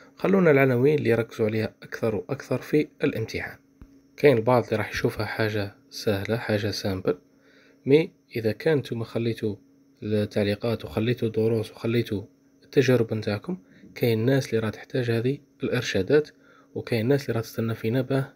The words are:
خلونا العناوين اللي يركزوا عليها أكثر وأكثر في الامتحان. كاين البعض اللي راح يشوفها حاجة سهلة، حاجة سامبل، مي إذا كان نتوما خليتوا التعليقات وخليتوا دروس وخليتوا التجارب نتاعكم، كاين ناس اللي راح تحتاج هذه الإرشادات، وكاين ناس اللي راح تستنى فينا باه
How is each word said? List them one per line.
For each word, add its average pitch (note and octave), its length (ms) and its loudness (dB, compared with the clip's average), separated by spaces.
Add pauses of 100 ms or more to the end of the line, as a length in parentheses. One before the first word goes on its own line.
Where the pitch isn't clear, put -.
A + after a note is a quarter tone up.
(160)
خلونا F3+ 360 4
العناوين C3+ 460 4
اللي A2+ 120 0
يركزوا A2+ 360 0
عليها A2 280 -2 (100)
أكثر A2 320 -4
وأكثر B2+ 460 -6
في D3 260 0 (160)
الامتحان. - 540 -6 (600)
كاين C#3 200 6
البعض A#2 260 4
اللي A2+ 120 -4
راح G#2+ 140 -2
يشوفها - 360 -4
حاجة G#2+ 500 -4 (140)
سهلة، G2+ 480 -2
حاجة G#2+ 340 -2
سامبل، F#2+ 460 -4 (680)
مي D3 260 4 (240)
إذا A2 160 0
كان D#3 260 0
نتوما A#2 280 -6
خليتوا A2+ 500 -4 (480)
التعليقات G#2 840 -2
وخليتوا A2+ 440 -2
دروس A2 420 0
وخليتوا A2+ 520 -4 (400)
التجارب B2 500 2
نتاعكم، G#2+ 440 -4 (380)
كاين A2+ 300 2
ناس C3+ 240 2
اللي A2+ 100 0
راح A2+ 100 -2
تحتاج A#2+ 420 -4
هذه A#2+ 260 0 (260)
الإرشادات، B2+ 680 0 (460)
وكاين A2+ 320 -2
ناس C#3 140 2
اللي - 120 -4
راح A2+ 80 -2
تستنى A2+ 340 -4
فينا A#2 260 -2
باه C3+ 340 -2